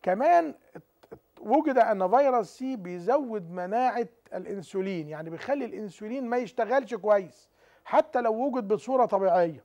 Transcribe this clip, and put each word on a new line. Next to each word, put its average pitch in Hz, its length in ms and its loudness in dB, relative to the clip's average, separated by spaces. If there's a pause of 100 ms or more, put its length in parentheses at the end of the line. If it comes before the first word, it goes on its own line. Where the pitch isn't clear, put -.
كمان 302 520 2 (840)
وجد 269 360 2
ان 208 300 2 (100)
فيروس 254 400 2
سي 262 180 -6
بيزود 190 760 -2
مناعه 220 560 -2 (260)
الانسولين، 185 760 -6
يعني 156 200 -10
بيخلي 254 360 -4
الانسولين 214 640 -10
ما 240 100 -2
يشتغلش 240 580 -2
كويس 202 540 0 (360)
حتى 269 360 2
لو 226 120 2
وجد 247 340 -2
بصوره 240 380 2
طبيعيه 175 600 2